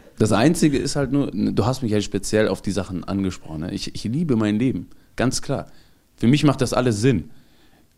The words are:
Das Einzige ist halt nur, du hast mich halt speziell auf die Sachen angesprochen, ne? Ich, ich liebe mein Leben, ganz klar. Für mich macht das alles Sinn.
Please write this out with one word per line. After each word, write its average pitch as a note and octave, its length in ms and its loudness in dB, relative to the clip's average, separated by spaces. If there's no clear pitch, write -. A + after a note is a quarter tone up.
Das A2 120 4
Einzige C#3 460 2
ist - 180 -4
halt C#3 160 -2
nur, C#3 200 0
du G2+ 340 0
hast B2+ 160 -2
mich A2 120 -2
halt G#2 100 2
speziell G#2 440 0
auf F#2+ 140 -2
die - 80 -4
Sachen F#2 340 -6
angesprochen, F#2 580 -4
ne? F#2+ 120 -6
Ich, - 220 -8
ich - 80 -10
liebe C3+ 320 0
mein G#2+ 240 2
Leben, A#2 300 -2
ganz B2+ 260 0
klar. B2+ 240 -6
Für A#2 100 2
mich C#3+ 160 4
macht C#3 180 4
das A#2+ 120 0
alles A#2+ 280 2
Sinn. B2+ 300 2